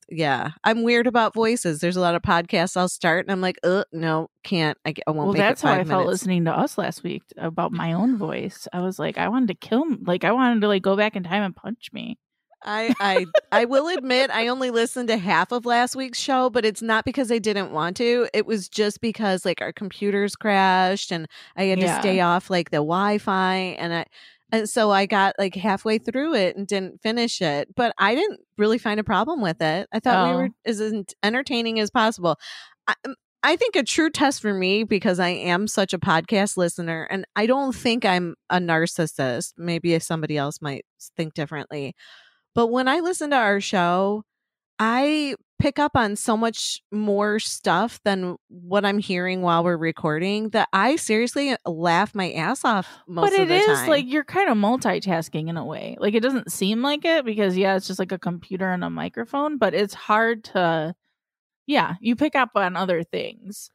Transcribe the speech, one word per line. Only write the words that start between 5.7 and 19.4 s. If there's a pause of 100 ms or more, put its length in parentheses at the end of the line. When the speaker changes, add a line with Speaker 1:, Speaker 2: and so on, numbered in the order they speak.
Speaker 2:
I
Speaker 1:
five
Speaker 2:
felt
Speaker 1:
minutes."
Speaker 2:
listening
to
us
last
week (140)
about
my
own
voice.
I
was
like,
I
wanted
to
kill
m-,
like,
I
wanted
to,
like,
go
back
in
time
and
punch
me. (500)
Speaker 1:
I,
I, (260)
I
will
admit
I
only
listened
to
half
of
last
week's
show,
but
it's
not
because
I
didn't
want
to.
It
was
just
because,